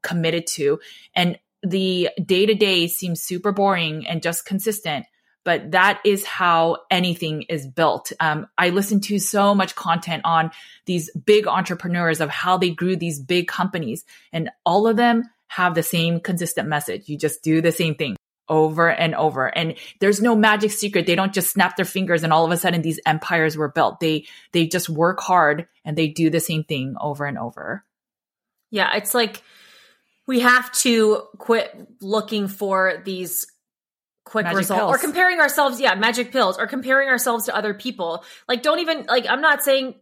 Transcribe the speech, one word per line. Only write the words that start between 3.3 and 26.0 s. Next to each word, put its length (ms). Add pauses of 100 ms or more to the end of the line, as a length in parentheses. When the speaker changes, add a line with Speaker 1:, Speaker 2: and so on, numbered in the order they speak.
Speaker 1:
boring 540
and 160
just 240
consistent, 580 (400)
but 280
that 340
is 180
how 540 (120)
anything 600
is 160
built. 520
Um, 280 (100)
I 140
listen 320
to 160
so 360
much 200
content 500
on 280 (340)
these 260
big 340
entrepreneurs 760
of 80
how 260
they 140
grew 260
these 240
big 260
companies, 600 (260)
and 180 (140)
all 220
of 100
them 280 (240)
have 260
the 80
same 360
consistent 480
message. 400
You 120
just 240
do 180
the 120
same 220
thing 220 (320)
over 400
and 260
over. 400
And 200 (260)
there's 220
no 120
magic 360
secret. 340
They 100
don't 200
just 160
snap 260
their 80
fingers 400
and 80
all 140
of 60
a 40
sudden 240
these 240
empires 500
were 140
built. 320
They, 260 (260)
they 140
just 220
work 320
hard 480 (160)
and 120
they 120